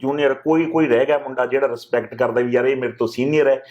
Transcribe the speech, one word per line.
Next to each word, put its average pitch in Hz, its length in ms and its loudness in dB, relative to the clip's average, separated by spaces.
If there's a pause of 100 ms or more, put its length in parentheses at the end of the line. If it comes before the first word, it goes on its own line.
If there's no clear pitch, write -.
ਜੂਨੀਅਰ, 139 340 0
ਕੋਈ, 160 320 0
ਕੋਈ 160 200 2
ਰਹਿ 123 200 2
ਗਿਆ 147 120 2
ਮੁੰਡਾ 131 280 -4
ਜਿਹੜਾ 135 220 0
ਰਿਸਪੈਕਟ 117 460 -4
ਕਰਦਾ 117 260 0
ਵੀ 123 120 -2
ਯਾਰ 123 120 2
ਇਹ 135 120 2
ਮੇਰੇ 123 160 -4
ਤੋਂ 113 140 -2
ਸੀਨੀਅਰ 139 420 0
ਹੈ। 135 220 0